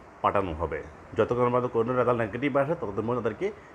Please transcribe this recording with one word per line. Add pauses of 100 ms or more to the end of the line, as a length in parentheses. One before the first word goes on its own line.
(220)
পাঠানো
হবে। (340)
যতক্ষণ
পর্যন্ত
করোনা
রেজাল্ট
negative
আসে
ততক্ষণ
পর্যন্ত
তাদেরকে (240)